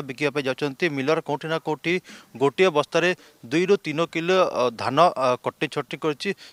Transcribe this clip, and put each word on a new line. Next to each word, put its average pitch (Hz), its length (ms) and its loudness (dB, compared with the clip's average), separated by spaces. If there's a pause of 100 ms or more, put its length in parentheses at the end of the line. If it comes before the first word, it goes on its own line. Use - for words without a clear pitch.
ବିକିବା 139 280 -4
ପାଇଁ 139 140 -4
ଯାଉଛନ୍ତି, 135 460 -4
ମିଲର 143 300 0
କୋଉଠି 147 280 -6
ନା 160 100 -4
କୋଉଠି 156 360 -4 (420)
ଗୋଟିଏ 143 320 2
ବସ୍ତାରେ 160 400 2 (380)
ଦୁଇରୁ 175 300 2
ତିନି 160 340 -4
କିଲୋ, 170 360 0
ଅ, - 160 -2 (120)
ଧାନ, 113 240 -2 (160)
ଅ, 131 120 0 (180)
କଟନୀ - 240 -4
ଛଟନୀ - 300 -6
କରିଛି, 156 320 -4 (220)